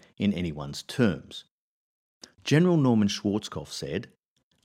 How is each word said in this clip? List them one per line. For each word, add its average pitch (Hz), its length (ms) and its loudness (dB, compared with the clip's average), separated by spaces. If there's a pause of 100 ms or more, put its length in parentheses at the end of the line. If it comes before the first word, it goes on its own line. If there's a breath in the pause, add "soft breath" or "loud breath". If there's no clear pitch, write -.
(180 soft breath)
in 101 160 0
anyone's 73 500 -8
terms. - 600 -2 (1000 loud breath)
General 170 340 4
Norman 117 300 4
Schwarzkopf 101 600 -4
said, - 420 -8 (540)